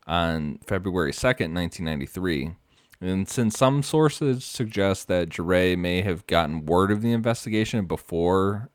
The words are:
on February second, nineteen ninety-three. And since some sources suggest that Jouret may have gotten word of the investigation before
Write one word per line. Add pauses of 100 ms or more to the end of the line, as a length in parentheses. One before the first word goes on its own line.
on
February
second,
nineteen
ninety-three. (500)
And
since
some
sources
suggest
that
Jouret
may
have
gotten
word
of
the
investigation
before